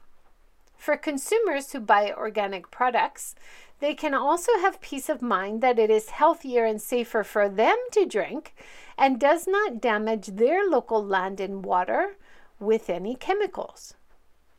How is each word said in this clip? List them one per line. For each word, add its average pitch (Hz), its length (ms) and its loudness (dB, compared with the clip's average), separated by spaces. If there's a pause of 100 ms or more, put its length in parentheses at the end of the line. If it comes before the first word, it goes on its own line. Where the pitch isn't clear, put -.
(760)
For 294 180 -2
consumers 294 760 -2
who 277 80 -8
buy 208 340 2
organic 196 560 -4
products, - 640 -2 (460)
they 294 160 -2
can 302 180 -4
also 339 460 0
have 370 220 0
peace - 280 -10
of 285 140 -4
mind 208 380 -2
that 247 180 4
it 220 100 4
is 214 220 2
healthier 277 520 2
and 220 160 0
safer 233 440 -2
for 208 260 0
them 226 260 2 (160)
to 392 140 4
drink 214 480 -6 (460)
and 269 200 4
does 302 280 4
not 381 340 0
damage 220 460 -2
their 277 420 2
local 226 340 0
land 196 360 -2
and 196 260 -8
water 214 520 0 (420)
with 220 300 0
any 185 260 -4
chemicals. - 800 -6 (640)